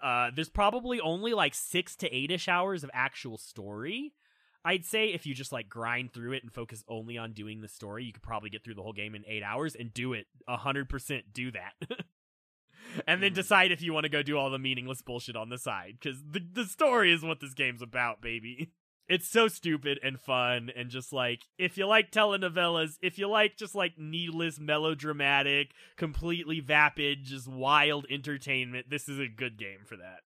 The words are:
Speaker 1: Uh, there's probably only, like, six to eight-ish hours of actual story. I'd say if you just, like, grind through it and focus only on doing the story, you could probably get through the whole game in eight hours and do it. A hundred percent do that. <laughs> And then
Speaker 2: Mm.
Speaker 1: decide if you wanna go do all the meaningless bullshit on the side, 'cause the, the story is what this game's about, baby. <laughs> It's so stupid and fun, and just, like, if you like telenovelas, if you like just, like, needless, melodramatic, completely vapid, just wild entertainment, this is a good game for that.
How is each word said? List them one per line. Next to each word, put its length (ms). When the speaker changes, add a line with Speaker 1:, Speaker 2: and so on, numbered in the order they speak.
Speaker 1:
Uh, 320
there's 160
probably 500
only, 340
like, 200
six 420
to 180
eight-ish 340
hours 360
of 80
actual 460
story. 760
I'd 200
say 300
if 100
you 100
just, 180
like, 160
grind 440
through 200
it 100
and 100
focus 360
only 280
on 160
doing 300
the 60
story, 360
you 80
could 120
probably 260
get 140
through 100
the 80
whole 100
game 220
in 120
eight 180
hours 320
and 180
do 180
it. 140
A 100
hundred 320
percent 420
do 200
that. 220
<laughs> 180
And 160
then 100
Speaker 2:
Mm. 40
Speaker 1:
decide 340
if 120
you 100
wanna 160
go 120
do 160
all 140
the 80
meaningless 420
bullshit 360
on 120
the 100
side, 420
'cause 280
the, 120
the 240
story 480
is 100
what 160
this 160
game's 280
about, 380
baby. 560
<laughs> 60
It's 220
so 200
stupid 560
and 160
fun, 540
and 160
just, 220
like, 300
if 200
you 80
like 260
telenovelas, 880
if 160
you 100
like 280
just, 200
like, 220
needless, 640
melodramatic, 1120
completely 640
vapid, 640
just 240
wild 640
entertainment, 800
this 180
is 120
a 80
good 280
game 280
for 120
that. 320